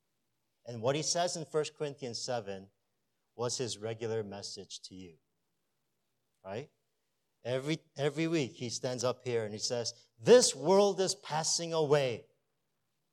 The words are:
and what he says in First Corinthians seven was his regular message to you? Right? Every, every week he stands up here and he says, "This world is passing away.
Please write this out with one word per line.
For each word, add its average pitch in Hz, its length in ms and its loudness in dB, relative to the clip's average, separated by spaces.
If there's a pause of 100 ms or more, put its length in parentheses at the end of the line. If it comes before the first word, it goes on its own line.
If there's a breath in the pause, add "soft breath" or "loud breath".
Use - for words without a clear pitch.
(680)
and 117 160 -8
what 139 140 2
he 156 60 -2
says 170 340 0
in 160 80 -6
First 151 340 -2
Corinthians 131 400 -6
seven 98 480 -6 (680)
was 120 200 -2
his 107 220 -4
regular 113 460 -4
message 98 640 -12
to 95 60 -18
you? 92 180 -14 (1300)
Right? 110 240 -10 (760)
Every, 135 340 -4 (180)
every 147 300 0
week 160 280 0
he 123 160 -6
stands 127 340 -4
up 123 200 -2
here 117 200 0
and 104 80 -8
he 107 80 -10
says, 120 340 -4 (260 soft breath)
"This 226 360 8
world 190 440 4
is 185 140 0
passing 160 580 -2
away. 143 520 2 (880)